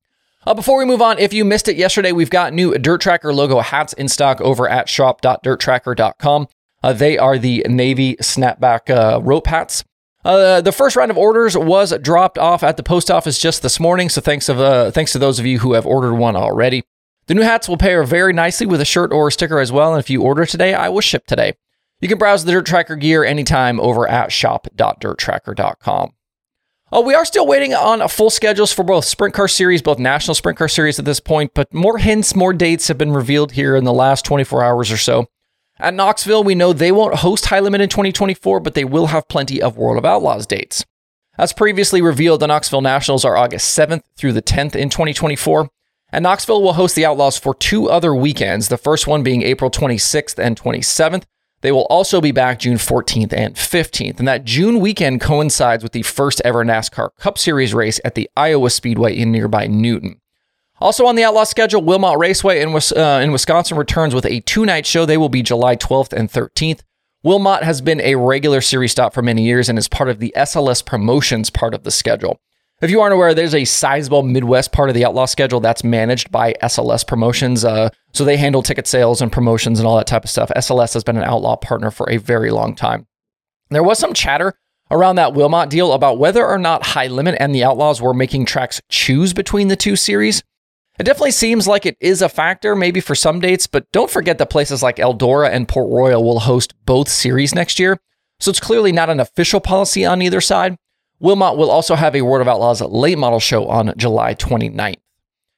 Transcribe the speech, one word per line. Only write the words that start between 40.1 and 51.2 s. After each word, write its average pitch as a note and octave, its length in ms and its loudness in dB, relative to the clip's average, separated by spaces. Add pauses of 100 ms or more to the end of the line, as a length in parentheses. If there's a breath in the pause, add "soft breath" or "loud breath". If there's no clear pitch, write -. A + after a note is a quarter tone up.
dates. - 400 -6 (500)
As F3 160 -4
previously G3 480 0
revealed, D#3+ 420 2
the D3+ 60 2
Knoxville D3+ 340 -2
Nationals C3+ 440 0
are G2+ 120 2
August A#2+ 360 -2
seventh D#3 300 0 (120)
through C3+ 180 -2
the A2 80 -2
tenth - 340 -2
in C#3 160 -2
twenty D#3 240 -2
twenty-four, D#3 540 -2 (420)
and D#3 100 -2
Knoxville G3 400 0
will F#3 120 2
host F3 220 0
the D#3 120 2
Outlaws C#3 320 0
for C3+ 160 -4
two - 340 0
other E3 240 2
weekends, A#2 540 -2
the A#2+ 100 -2
first D#3 300 0
one D3 160 0
being B2 180 0
April B2+ 300 -2
twenty-sixth C3+ 640 -2
and A2+ 180 -2
twenty-seventh. - 680 -2 (360)